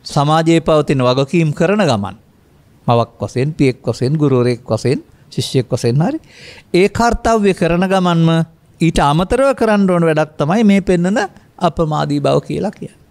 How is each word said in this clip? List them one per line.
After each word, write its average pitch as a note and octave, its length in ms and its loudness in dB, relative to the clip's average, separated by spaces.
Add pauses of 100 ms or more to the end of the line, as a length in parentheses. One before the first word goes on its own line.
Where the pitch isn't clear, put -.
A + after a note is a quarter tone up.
සමාජයේ D#3+ 560 0
පවතින D3+ 400 0
වගකීම් C3+ 520 0
කරන F#3 280 0
ගමන් G#2 360 -2 (680)
මවක් A#2 340 -2
වශයෙන්, B2+ 320 -4
පියෙක් C#3 280 0
වශයෙන්, B2+ 320 -4
ගුරුවරයෙක් B2+ 520 0
වශයෙන්, B2 360 -2 (280)
ශිෂ්‍යයෙක් - 400 -4
වශයෙන් B2 280 -2
හරි B3 220 -2 (520)
ඒ G3+ 180 2
කාර්යය A3+ 680 0
කරන F3 340 0
ගමන්ම F3+ 400 2 (520)
ඊට E3 180 0
අමතරව F#3+ 580 2
කරන්න G#3 340 2
ඕන F3 140 2
වැඩක් D#3 320 0
තමයි F3 280 0
මේ G3 160 4
පෙන්වන F#3 380 0 (360)
අප්‍රමාදී D3+ 680 -2
බව C#3 200 0
කියලා D3+ 300 -6
කියන්නේ. - 300 -18 (100)